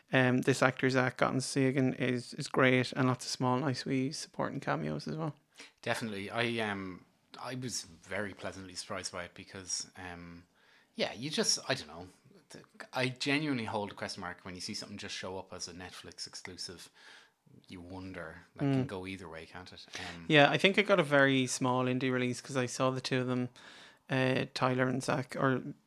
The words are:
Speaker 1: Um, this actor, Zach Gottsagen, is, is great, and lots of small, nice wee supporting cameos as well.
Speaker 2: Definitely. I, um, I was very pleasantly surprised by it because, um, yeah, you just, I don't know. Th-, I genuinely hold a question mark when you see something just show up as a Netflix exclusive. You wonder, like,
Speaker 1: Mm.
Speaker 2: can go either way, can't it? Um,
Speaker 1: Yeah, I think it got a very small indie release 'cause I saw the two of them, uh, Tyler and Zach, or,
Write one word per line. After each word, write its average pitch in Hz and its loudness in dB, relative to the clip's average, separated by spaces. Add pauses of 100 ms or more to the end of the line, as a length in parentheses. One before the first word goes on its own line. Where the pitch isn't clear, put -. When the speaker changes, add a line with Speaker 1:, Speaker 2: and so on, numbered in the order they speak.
(140)
Speaker 1:
Um, 127 6
this - 2
actor, 131 4
Zach 127 2
Gottsagen, 131 2
is, 123 -2
is 147 -6
great, 127 4
and 131 2
lots - -2
of - -6
small, 127 2
nice 135 -2
wee 131 0
supporting - -6
cameos 147 -4
as 156 -6
well. 156 -4 (460)
Speaker 2:
Definitely. 104 -4
I, 117 0 (100)
um, 95 -6 (360)
I 123 -8
was 127 -6 (240)
very 95 -4
pleasantly 98 -10
surprised 92 -8
by 90 -8
it 87 -14
because, - -8 (100)
um, 87 -12 (520)
yeah, - -2
you 120 -8
just, - 0
I 135 2
don't - -4
know. 85 -14 (440)
Th-, - -16 (280)
I 131 0
genuinely 143 0
hold 101 -2
a - -14
question 101 -8
mark 87 -8
when 92 -12
you 90 -12
see 107 -8
something 101 -10
just 98 -10
show 95 -8
up 90 -10
as 90 -10
a 87 -12
Netflix 90 -14
exclusive. - -12 (800)
You 92 -12
wonder, 90 -10 (180)
like, 143 0
Speaker 1:
Mm. 139 4
Speaker 2:
can 131 4
go 92 -6
either 95 -8
way, 80 -12
can't 92 -14
it? - -18 (140)
Um, 87 -12
Speaker 1:
Yeah, 143 10
I 151 4
think 196 4
it 202 4
got 196 6
a 165 6
very 135 6
small 127 2
indie 127 2
release 123 0
'cause 135 -6
I 123 2
saw 131 0
the 131 -2
two 131 0
of 123 -2
them, 123 0 (600)
uh, 131 2 (100)
Tyler 127 4
and 131 0
Zach, - 0
or, 131 2 (260)